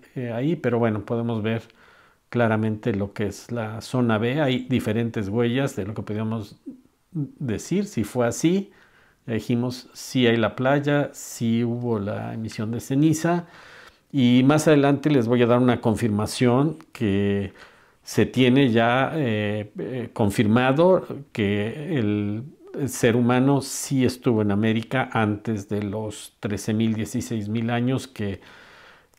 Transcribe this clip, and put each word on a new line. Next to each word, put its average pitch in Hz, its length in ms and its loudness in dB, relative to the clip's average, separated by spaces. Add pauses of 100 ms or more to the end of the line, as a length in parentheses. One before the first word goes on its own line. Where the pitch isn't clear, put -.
(160)
eh, 123 160 -6
ahí, 135 240 -2
pero 120 240 0
bueno, 107 260 0
podemos 117 380 -4
ver 110 200 -2 (680)
claramente 110 640 0
lo 98 180 -4
que 104 140 -4
es - 240 -12
la 110 300 -8
zona 117 360 0
B. 120 240 0
Hay 131 280 0
diferentes 113 580 -2
huellas 120 480 0
de 98 100 -6
lo 107 80 -8
que 110 80 -8
podríamos 107 580 -6 (520)
decir 151 760 -4
si 127 180 -4
fue 120 240 0
así. 175 440 0 (560)
Ya 117 80 -4
dijimos, 120 580 -4
sí - 340 0
hay 113 100 4
la 107 180 0
playa, 143 580 0
sí 117 500 -2
hubo 120 360 -2
la 107 340 -6
emisión 110 380 -8
de 120 80 -6
ceniza. 156 680 0 (640)
Y 127 320 4
más 151 240 4
adelante 139 420 4
les 127 180 4
voy 120 140 4
a 120 60 6
dar 120 120 4
una 123 200 4
confirmación 120 960 2 (140)
que 101 600 0 (500)
se - 220 0
tiene 127 460 4
ya, 117 420 2
eh, 107 640 -2
eh, 123 340 -8
confirmado 127 920 2 (260)
que 117 640 -2
el, 104 460 -2 (300)
el 139 160 -6
ser 117 260 2
humano 127 460 4
sí - 420 -2
estuvo 123 380 2
en 104 100 2
América 110 640 0
antes 104 560 -2
de 104 140 -2
los 104 560 -8
trece 104 340 -4
mil, 110 220 2
dieciséis 110 520 -6
mil 113 220 -4
años 120 380 -2
que, 101 340 -6 (760)